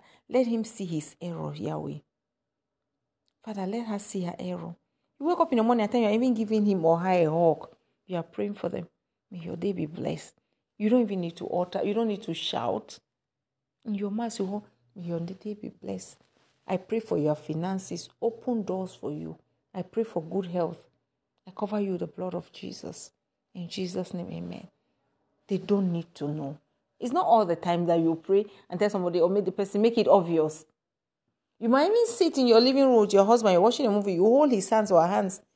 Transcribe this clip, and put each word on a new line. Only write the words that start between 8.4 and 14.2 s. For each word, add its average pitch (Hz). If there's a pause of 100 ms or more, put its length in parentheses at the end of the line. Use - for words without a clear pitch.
for -
them. - (420)
May 180
your 165
day 190
be 165
blessed. 156 (380)
You 208
don't 247
even 196
need 170
to -
utter. 180
You 202
don't 226
need 208
to 165
shout. - (840)
In 214
your 202
mouth, 226